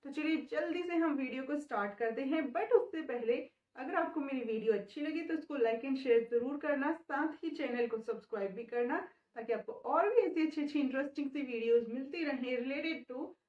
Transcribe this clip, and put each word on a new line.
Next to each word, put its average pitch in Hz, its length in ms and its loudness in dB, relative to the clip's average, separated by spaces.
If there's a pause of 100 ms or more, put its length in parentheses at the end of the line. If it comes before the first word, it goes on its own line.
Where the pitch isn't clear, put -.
तो 277 60 -10
चलिए 311 260 0
जल्दी 339 460 -2
से 339 140 0
हम 320 180 2
video 262 280 -2
को 277 140 -2
स्टार्ट 202 420 -2
करते 233 240 0
हैं। 285 300 0
But 427 200 0
उससे 330 300 4
पहले 240 460 0 (280)
अगर 277 180 -6
आपको 330 260 0
मेरी 262 320 -4
वीडियो 220 200 2
अच्छी 202 280 -2
लगी 311 200 -2
तो 330 140 -4
इसको 302 200 -6
like 285 260 2
and 269 160 -2
share 240 240 4 (100)
ज़रूर 247 260 0
करना, 285 360 0
साथ 311 520 -2
ही 330 60 -2
channel 247 360 0
को 226 120 -2
subscribe 208 520 -4
भी 226 140 -8
करना 240 320 0 (380)
ताकि 233 180 -4
आपको 214 200 -4
और 311 360 2
भी 466 120 6
ऐसी 330 260 2
अच्छी-अच्छी 302 340 0
interesting 277 500 -2
सी 277 120 -4
videos 233 500 4
मिलती 277 320 -4
रहें 254 340 -2
related 294 420 -2 (100)
to 262 140 -6 (240)